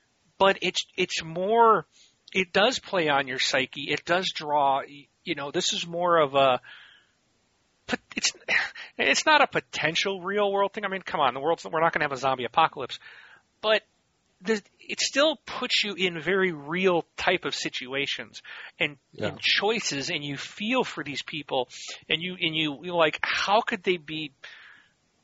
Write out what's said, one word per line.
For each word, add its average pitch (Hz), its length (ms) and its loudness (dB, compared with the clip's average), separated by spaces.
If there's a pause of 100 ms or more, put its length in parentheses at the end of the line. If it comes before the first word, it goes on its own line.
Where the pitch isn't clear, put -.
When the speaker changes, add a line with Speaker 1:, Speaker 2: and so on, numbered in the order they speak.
(380)
Speaker 1:
But 196 240 4
it's, - 240 -2 (120)
it's 180 260 -4
more, 190 640 4 (480)
it 185 200 0
does 214 260 4
play 175 300 -2
on 139 180 2
your 127 120 -6
psyche. 139 500 0
It 151 160 -2
does 175 260 0
draw, 147 480 2
y-, 143 280 -12 (160)
you 165 120 -4
know, 143 160 -8
this 185 220 0
is 170 140 -4
more 170 300 2
of 139 180 4
a, 135 240 6 (1300)
pot-, - 120 -4 (160)
it's, - 160 -2 (640)
it's - 280 2
not 302 160 6
a 262 60 6
potential 170 760 -4
real 196 300 0
world 196 220 0
thing. 208 120 -8
I 196 40 -4
mean, 190 120 -6
come - 200 -4
on, 127 120 4
the 131 60 -6
world's, 160 260 -2
we're 170 160 -2
not 165 120 4
gonna 160 120 0
have 143 60 -4
a 135 60 -6
zombie 127 280 -2
apocalypse, 147 540 0 (600)
but 214 200 2 (600)
the, 202 200 -2 (180)
it - 200 -12
still 285 460 0
puts - 380 -2
you 202 100 -4
in 170 280 -2
very 185 300 0
real 165 540 0 (120)
type 180 280 0
of 143 100 -4
situations 131 840 -6 (380)
and, 147 180 -2 (160)
Speaker 2:
Yeah. - 160 -6
Speaker 1:
and - 100 -10
choices, 175 680 0
and 160 140 -4
you 143 140 -6
feel 226 460 -2
for - 200 -6
these 139 200 -8
people, 139 460 -4 (400)
and 160 120 0
you, 180 180 -8
and 165 160 -2
you, 151 280 -2
you're 180 120 -8
like, 156 280 4
"How - 380 2
could 220 200 -4
they 185 160 2
be 156 360 -10 (920)